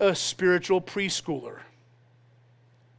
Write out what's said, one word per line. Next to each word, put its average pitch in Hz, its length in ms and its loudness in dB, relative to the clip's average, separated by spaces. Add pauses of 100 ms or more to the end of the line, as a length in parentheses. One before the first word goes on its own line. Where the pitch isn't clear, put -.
a 196 120 4
spiritual 180 680 2
preschooler. 170 760 -6 (1400)